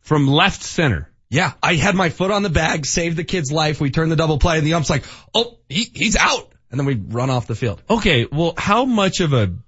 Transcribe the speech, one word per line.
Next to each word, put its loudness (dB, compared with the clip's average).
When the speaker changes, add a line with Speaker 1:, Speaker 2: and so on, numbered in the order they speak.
Speaker 1:
From 2
left 2
center? -2
Speaker 2:
Yeah, 0
I 0
had 2
my 2
foot -2
on 0
the -2
bag, 0
saved -2
the -4
kid's -4
life. 0
We 0
turned 0
the 2
double 2
play, 4
and 0
the 2
ump's 0
like, -2
"Oh, 0
he, -2
he's 0
out." 0
And -4
then 0
we 0
run -4
off 0
the -4
field. -4
Speaker 1:
Okay, 2
well, -2
how 2
much 0
of 2
a 0